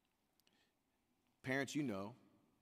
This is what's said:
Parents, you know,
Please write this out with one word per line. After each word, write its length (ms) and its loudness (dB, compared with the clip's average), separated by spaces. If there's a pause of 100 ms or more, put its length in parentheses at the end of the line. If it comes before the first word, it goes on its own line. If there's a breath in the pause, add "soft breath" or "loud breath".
(1400)
Parents, 320 2
you 60 2
know, 320 -2 (480)